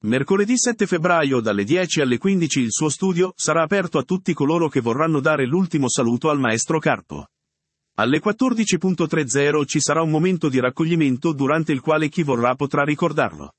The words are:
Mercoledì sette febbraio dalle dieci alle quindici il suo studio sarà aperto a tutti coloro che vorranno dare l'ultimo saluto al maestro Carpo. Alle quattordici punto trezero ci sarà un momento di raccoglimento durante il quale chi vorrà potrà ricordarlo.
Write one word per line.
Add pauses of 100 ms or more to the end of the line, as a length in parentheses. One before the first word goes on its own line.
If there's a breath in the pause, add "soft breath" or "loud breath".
Mercoledì
sette
febbraio
dalle
dieci
alle
quindici
il
suo
studio
sarà
aperto
a
tutti
coloro
che
vorranno
dare
l'ultimo
saluto
al
maestro
Carpo. (680)
Alle
quattordici
punto
trezero
ci
sarà
un
momento
di
raccoglimento
durante
il
quale
chi
vorrà
potrà
ricordarlo.